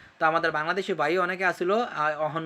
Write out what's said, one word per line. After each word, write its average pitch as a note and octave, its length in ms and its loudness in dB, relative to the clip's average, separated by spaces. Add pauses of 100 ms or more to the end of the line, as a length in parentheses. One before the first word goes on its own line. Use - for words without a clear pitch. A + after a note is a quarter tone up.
(180)
তো E3 80 2
আমাদের D#3+ 240 2
বাংলাদেশি F3 440 -2
ভাইও D#3+ 280 2
অনেকে F3+ 220 -2
আসিল, F3+ 280 0
আ, D#3 460 0
অহন D#3 280 -2